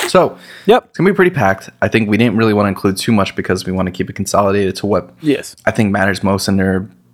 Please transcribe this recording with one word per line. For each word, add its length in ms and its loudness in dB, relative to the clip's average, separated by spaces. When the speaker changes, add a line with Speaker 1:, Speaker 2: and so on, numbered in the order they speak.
Speaker 1:
So, 280 2
Speaker 2:
Yep. 200 2
Speaker 1:
it's 120 -12
gonna 120 2
be 40 2
pretty 160 2
packed. 380 0
I 60 2
think 200 0
we 80 2
didn't 200 2
really 180 2
wanna 160 2
include 260 -2
too 160 -2
much 240 0
because 300 -4
we 60 -4
wanna 200 -2
keep 180 -6
it 40 -12
consolidated 600 0
to 100 -6
what 240 -2
Speaker 2:
Yes. 340 -2
Speaker 1:
I 40 0
think 220 0
matters 320 0
most 240 0
in 80 2
their 320 0